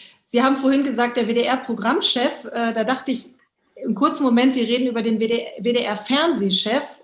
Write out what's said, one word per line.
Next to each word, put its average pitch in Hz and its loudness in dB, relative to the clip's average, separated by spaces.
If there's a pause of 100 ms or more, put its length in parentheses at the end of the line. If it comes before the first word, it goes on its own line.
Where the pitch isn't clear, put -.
(260)
Sie 240 0
haben 269 4
vorhin 269 2
gesagt, 240 -2
der 226 0
W-D-R-Programmchef, 240 -2
äh, 233 -2
da 226 -2
dachte 262 -2
ich - -8 (520)
im - -2
kurzen 302 0
Moment, 247 4
Sie 247 0
reden 247 0
über 233 -2
den 220 0
W 226 2
D 233 0
R, - -10
W-D-R-Fernsehchef 240 0 (200)